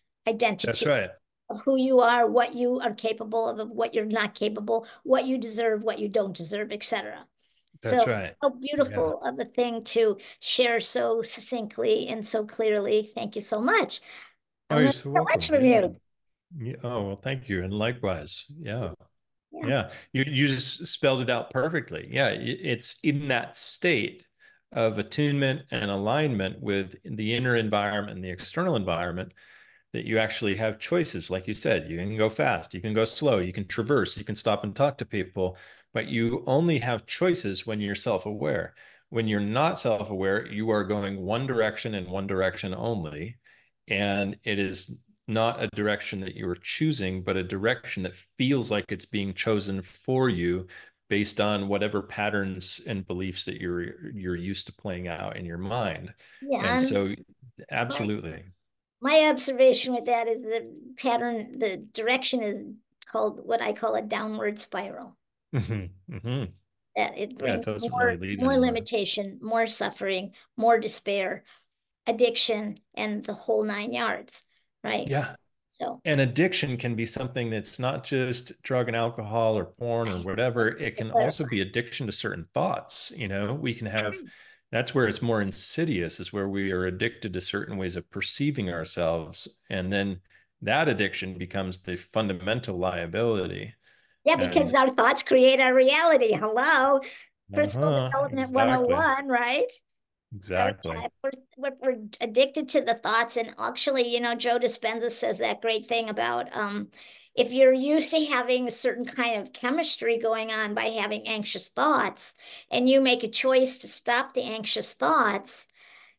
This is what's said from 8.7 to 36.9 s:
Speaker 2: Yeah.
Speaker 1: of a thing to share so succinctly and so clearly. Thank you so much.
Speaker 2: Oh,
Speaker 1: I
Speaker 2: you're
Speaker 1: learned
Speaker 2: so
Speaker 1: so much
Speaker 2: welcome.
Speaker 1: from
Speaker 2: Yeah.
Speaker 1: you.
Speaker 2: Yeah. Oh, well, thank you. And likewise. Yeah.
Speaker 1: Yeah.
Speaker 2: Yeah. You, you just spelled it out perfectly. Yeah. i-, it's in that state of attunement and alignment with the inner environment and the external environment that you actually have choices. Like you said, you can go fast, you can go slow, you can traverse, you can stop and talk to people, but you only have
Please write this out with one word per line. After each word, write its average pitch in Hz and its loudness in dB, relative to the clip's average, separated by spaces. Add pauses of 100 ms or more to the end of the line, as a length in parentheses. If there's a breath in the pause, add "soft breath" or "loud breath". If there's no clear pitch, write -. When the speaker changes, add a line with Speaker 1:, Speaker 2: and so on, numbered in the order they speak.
Speaker 2:
Yeah. 269 -2
Speaker 1:
of 262 -6
a 233 -2
thing 233 -2
to 214 2 (220 loud breath)
share 240 2
so 233 0
succinctly 226 -2
and 226 -6
so 220 0
clearly. 214 0
Thank 220 -6
you 208 -4
so 214 -2
much. 339 2 (680 loud breath)
Speaker 2:
Oh, 147 4
Speaker 1:
I - 6
Speaker 2:
you're 151 8
Speaker 1:
learned 277 4
Speaker 2:
so - -10
Speaker 1:
so - -6
much - 4
Speaker 2:
welcome. 320 4
Speaker 1:
from 262 6
Speaker 2:
Yeah. 240 8
Speaker 1:
you. 180 2 (640)
Speaker 2:
Yeah. 123 -8
Oh, 117 -2
well, 98 -4
thank 131 -6
you. 95 0
And 95 -4
likewise. 104 -2 (120)
Yeah. 110 -6 (600)
Speaker 1:
Yeah. 330 -8
Speaker 2:
Yeah. 131 0 (220 loud breath)
You, 135 2
you 143 2
just 131 -2
spelled 135 2
it 120 -4
out 120 -2
perfectly. 151 -4
Yeah. 131 2
i-, 101 -2
it's 120 -4
in 143 0
that 123 -2
state - -2 (460 soft breath)
of 113 0
attunement 143 0
and 107 -2
alignment 107 0
with 98 -2
the 110 -2
inner 120 2
environment 104 0
and 92 -10
the 92 -6
external 160 -2
environment 90 -2 (600 soft breath)
that 117 -6
you 110 0
actually 107 0
have 107 -2
choices. 156 -2
Like 95 -4
you 107 -6
said, 104 0
you 82 -6
can 104 -4
go 110 4
fast, 110 -2
you 92 -8
can 107 -4
go 110 4
slow, 120 2
you 90 -2
can 95 -6
traverse, 117 0
you 104 -10
can 107 -6
stop 104 0
and 104 -6
talk 139 2
to 117 -4
people, 92 -4 (360 loud breath)
but 113 -4
you 117 0
only 151 4
have 117 -2